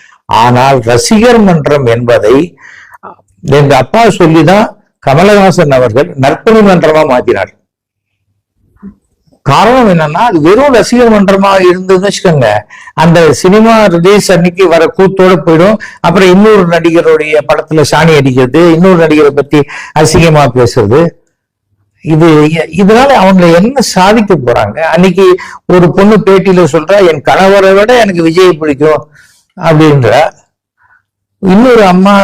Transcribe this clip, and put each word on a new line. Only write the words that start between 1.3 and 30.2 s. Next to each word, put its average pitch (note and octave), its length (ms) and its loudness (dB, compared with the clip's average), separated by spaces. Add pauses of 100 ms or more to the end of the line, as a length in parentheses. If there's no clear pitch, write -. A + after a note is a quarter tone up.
மன்றம் D3 480 0
என்பதை A#2 480 0 (1160)
எங்க C#3 260 0
அப்பா E3+ 320 -2
சொல்லிதான் E3+ 580 0 (360)
கமலஹாசன் F3 720 0
அவர்கள் B2+ 420 0
நற்பணி D#3+ 460 0
மன்றமா E3+ 460 2
மாத்தினார். A2+ 460 -2 (1900)
காரணம் G#3+ 420 0
என்னன்னா E3 340 -2
அது G#3 180 -2
வெறும் B3 340 0
ரசிகர் A#3 380 0
மன்றமா G3 480 0
இருந்ததுன்னு F#3 480 0
வச்சுக்கோங்க, D3 400 -2 (460)
அந்த E3+ 240 2 (140)
சினிமா A3 440 2 (100)
ரிலீஸ் F#3+ 460 0
அன்னைக்கு F3 360 0
வர E3 180 0
கூத்தோட F#3 520 0
போயிடும். E3+ 400 0 (220)
அப்புறம் F3+ 280 0
இன்னொரு G3 400 2
நடிகருடைய D#3+ 800 0
படத்துல D#3 440 -2
சாணி D#3 260 0
அடிக்கிறது, C3 460 0 (100)
இன்னொரு F3 260 2
நடிகரை D3+ 340 0
பத்தி C#3+ 280 -2 (380)
அசிங்கமா D#3 460 2 (100)
பேசுறது, A#2+ 460 0 (1040)
இது, D#3+ 240 0 (440)
இதனால A3 400 0
அவங்க F#3+ 340 2
என்ன G#3 340 0
சாதிக்க G3+ 540 0
போறாங்க? A#2+ 460 -4
அன்னைக்கு F3 440 0 (420)
ஒரு F3 260 0
பொண்ணு G#3 240 2
பேட்டியில F#3 480 0
சொல்றா, D#3+ 340 -2 (100)
"என் D3+ 140 -4
கணவரை F#3+ 520 2
விட G#3 240 0
எனக்கு F#3+ 240 -2
விஜய் E3 360 0
பிடிக்கும்" D3+ 440 -2 (540)
அப்படின்ற. D3 540 0 (1300)